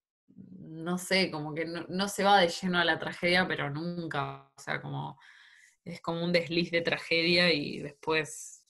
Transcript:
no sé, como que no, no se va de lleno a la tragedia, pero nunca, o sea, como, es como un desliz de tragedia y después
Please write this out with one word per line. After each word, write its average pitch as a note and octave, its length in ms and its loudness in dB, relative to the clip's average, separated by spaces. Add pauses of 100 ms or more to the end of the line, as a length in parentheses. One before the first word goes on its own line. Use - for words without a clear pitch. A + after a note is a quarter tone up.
(360)
no F3 640 -8
sé, F#3 320 0
como D3+ 240 -6
que D#3+ 120 -4
no, E3+ 220 -8
no F#3+ 200 -2
se G3 160 -2
va G3+ 160 8
de F3 80 6
lleno F3+ 300 0
a E3+ 60 4
la D#3+ 140 2
tragedia, F3 480 2
pero D3 240 -2
nunca, D3 840 -6
o - 40 -20
sea, D3 200 -4
como, C#3+ 380 -8 (640)
es E3+ 160 -12
como E3+ 240 -4
un F3 80 0
desliz E3+ 380 0
de E3+ 120 2
tragedia E3 720 4
y C#3+ 280 -2
después D3 880 -4